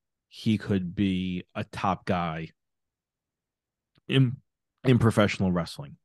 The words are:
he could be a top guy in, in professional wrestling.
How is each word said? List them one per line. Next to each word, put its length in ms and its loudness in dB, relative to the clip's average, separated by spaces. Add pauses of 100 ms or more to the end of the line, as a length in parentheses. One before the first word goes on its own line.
(280)
he 320 -2
could 340 -2
be 500 -2 (120)
a 80 -6
top 420 -4
guy 440 -4 (1600)
in, 300 2 (460)
in 160 6
professional 520 2
wrestling. 540 -6